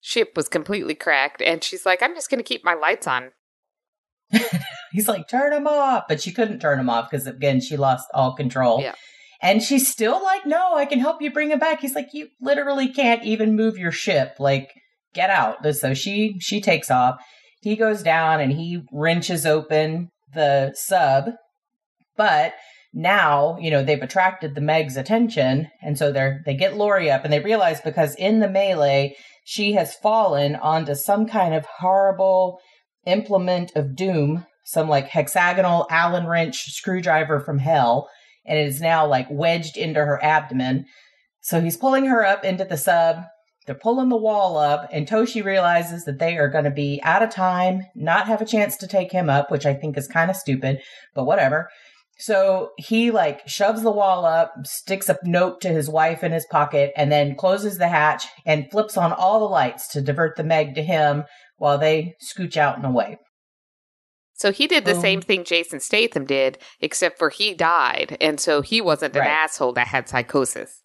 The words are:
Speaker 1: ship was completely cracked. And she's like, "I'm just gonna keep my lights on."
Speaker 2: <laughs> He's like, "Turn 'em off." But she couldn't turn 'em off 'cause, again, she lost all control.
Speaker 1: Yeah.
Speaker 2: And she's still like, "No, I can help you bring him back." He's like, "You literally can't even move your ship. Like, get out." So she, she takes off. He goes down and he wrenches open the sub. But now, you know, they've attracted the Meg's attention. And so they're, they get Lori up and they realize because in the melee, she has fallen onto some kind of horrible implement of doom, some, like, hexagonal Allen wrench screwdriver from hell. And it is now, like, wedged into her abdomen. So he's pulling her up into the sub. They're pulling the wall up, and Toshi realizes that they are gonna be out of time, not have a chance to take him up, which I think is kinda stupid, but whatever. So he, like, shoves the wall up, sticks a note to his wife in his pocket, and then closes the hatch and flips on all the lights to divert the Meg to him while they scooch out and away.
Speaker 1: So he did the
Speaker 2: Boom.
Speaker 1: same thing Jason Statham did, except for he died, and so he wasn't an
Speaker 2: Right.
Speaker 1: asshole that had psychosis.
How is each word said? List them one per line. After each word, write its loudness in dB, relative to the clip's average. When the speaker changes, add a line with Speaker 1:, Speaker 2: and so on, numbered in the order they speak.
Speaker 1:
ship -2
was -4
completely -6
cracked. 0
And 0
she's -6
like, 2
"I'm 0
just -12
gonna -2
keep -10
my 2
lights -2
on." -4
Speaker 2:
<laughs> 4
He's -2
like, -4
"Turn 0
'em -2
off." 0
But -2
she -8
couldn't -2
turn 0
'em -2
off -2
'cause, -6
again, 0
she -8
lost 0
all 2
control. 0
Speaker 1:
Yeah. -6
Speaker 2:
And 4
she's 2
still 0
like, 0
"No, 2
I 2
can 0
help -2
you -4
bring -2
him 2
back." 0
He's -6
like, -6
"You -14
literally 0
can't 2
even 0
move 0
your -4
ship. 0
Like, 0
get 0
out." 0
So -2
she, -2
she -4
takes 0
off. 2
He -2
goes 0
down 2
and 0
he -6
wrenches -2
open 0
the 2
sub. 0
But 2
now, 2
you -4
know, 2
they've 0
attracted -2
the -6
Meg's 0
attention. 0
And -4
so 0
they're, -2
they -2
get 0
Lori 2
up 2
and 0
they 2
realize 0
because 0
in 2
the 2
melee, 2
she -2
has 0
fallen 2
onto 0
some 0
kind 0
of -2
horrible 2
implement 0
of -2
doom, 0
some, -2
like, 0
hexagonal 2
Allen 0
wrench -2
screwdriver 0
from -4
hell. 2
And 0
it 0
is -6
now, 2
like, 0
wedged -2
into -2
her -2
abdomen. 0
So -2
he's -2
pulling 2
her 4
up 2
into -2
the -6
sub. 2
They're -8
pulling 0
the 2
wall 2
up, 2
and -4
Toshi 0
realizes 0
that -6
they -2
are 4
gonna 0
be -4
out 4
of 0
time, 0
not 0
have 0
a -4
chance 0
to -14
take -2
him 0
up, 2
which -2
I 2
think -6
is -10
kinda 0
stupid, -2
but -4
whatever. 2
So 2
he, 0
like, 0
shoves 0
the 2
wall 2
up, 2
sticks -6
a 2
note 0
to -4
his -2
wife 0
in -2
his -4
pocket, 0
and 2
then 2
closes 0
the 0
hatch 2
and 0
flips -2
on 2
all 2
the 2
lights -2
to -6
divert -2
the -6
Meg 0
to -6
him 0
while 2
they 0
scooch -8
out 2
and -6
away. -2
Speaker 1:
So 0
he 0
did 2
the 2
Speaker 2:
Boom. -2
Speaker 1:
same 2
thing -2
Jason -2
Statham -2
did, 0
except -2
for 0
he -4
died, 0
and 0
so 2
he 0
wasn't 0
an 2
Speaker 2:
Right. 2
Speaker 1:
asshole 0
that 0
had -4
psychosis. -4